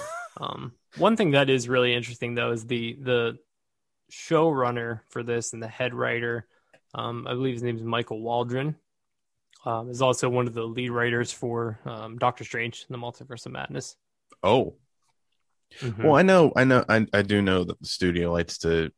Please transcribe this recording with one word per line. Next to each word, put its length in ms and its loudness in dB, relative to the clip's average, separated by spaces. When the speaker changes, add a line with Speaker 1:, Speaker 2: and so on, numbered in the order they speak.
Speaker 1:
Um, 340 -10
one 200 4
thing 140 2
that 180 4
is 180 2
really 280 2
interesting, 400 -6
though, 160 -2
is 160 -6
the, 340 -4
the 380 0
showrunner 880 0
for 140 -8
this 300 -4
and 100 -12
the 40 -10
head 280 -6
writer, 500 -4
um, 340 -8
I 60 -4
believe 220 -2
his 80 -8
name 120 -2
is 60 -8
Michael 400 -4
Waldron, 540 -2
um, 240 -4
is 100 -8
also 300 2
one 160 2
of 80 -6
the 80 -6
lead 300 -6
writers 400 0
for, 540 -6
um, 340 -12
Doctor 240 -2
Strange 440 -8
and 60 -12
the 100 -10
Multiverse 440 -14
of 40 -12
Madness. 440 -10
Speaker 2:
Oh. 320 4
Speaker 1:
Mm-hmm. 240 -6
Speaker 2:
Well, 120 8
I 60 8
know, 340 8
I 100 6
know, 220 6
I, 240 4
I 120 4
do 180 2
know 220 4
that 160 -8
the 80 -14
studio 440 0
likes 280 -2
to 380 0